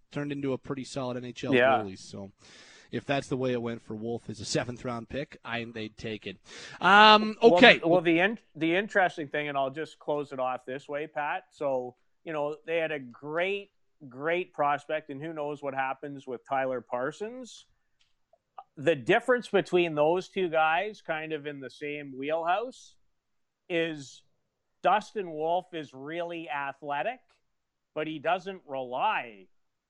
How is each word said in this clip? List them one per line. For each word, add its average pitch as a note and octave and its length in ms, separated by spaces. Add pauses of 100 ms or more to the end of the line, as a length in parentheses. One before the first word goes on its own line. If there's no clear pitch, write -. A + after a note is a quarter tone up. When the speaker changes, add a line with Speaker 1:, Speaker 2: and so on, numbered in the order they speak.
(100)
Speaker 1:
turned C#3+ 220
into C#3 200
a B2 60
pretty C3+ 260
solid B2 320
N B2 80
H B2 200
L C3+ 100
Speaker 2:
Yeah. B2 280
Speaker 1:
goalie, G2 160
so G2 340 (580)
if A#2+ 140
that's C#3 240
the C#3 80
way B2+ 160
it A#2+ 100
went A#2 200
for - 120
Wolf A2+ 340
as G#2 120
a G2+ 40
seventh B2 400
round A#2 240
pick, C3 360
I, A#2 200
they'd A2 320
take A2 300
it. F#2+ 120 (420)
Um, G#3+ 600
Speaker 2:
Well, A#3 140
Speaker 1:
okay. F3+ 240
Speaker 2:
the, E3 100
well, F3 120
the E3 180
in-, G3+ 200 (180)
the D#3+ 180
interesting F3+ 540
thing, D3 200
and C#3+ 80
I'll C#3 140
just D3 300
close D3 320
it C3+ 80
off B2+ 240
this C3 240
way, D3 180
Pat. D#3 460
So, C3 420 (300)
you E3 80
know, D3 240 (100)
they E3 120
had D#3+ 140
a D3 80
great, E3 720 (360)
great D#3+ 440
prospect, D3 580
and C3+ 100
who E3 120
knows D3 280
what C#3 140
happens C3+ 500
with B2 240
Tyler C3 320
Parsons. G3+ 840 (1120)
The D3+ 160
difference A3 540
between F3 460
those D#3+ 340
two F#3 220
guys, D#3+ 500
kind D#3+ 320
of D3 140
in C#3+ 140
the B2+ 100
same D3 460
wheelhouse, E3 800 (760)
is E3 500 (600)
Dustin F#3 500
Wolf E3 400
is D3+ 220
really E3 560
athletic, C#3+ 720 (760)
but D#3 120
he D#3 120
doesn't F3+ 480
rely C3 800 (440)